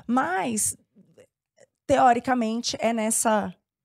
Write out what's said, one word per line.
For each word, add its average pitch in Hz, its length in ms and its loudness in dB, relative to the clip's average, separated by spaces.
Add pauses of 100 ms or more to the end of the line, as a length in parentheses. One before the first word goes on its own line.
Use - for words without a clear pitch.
Mas, 277 720 -2 (1120)
teoricamente, 247 920 2
é 233 120 0
nessa 214 640 -2 (300)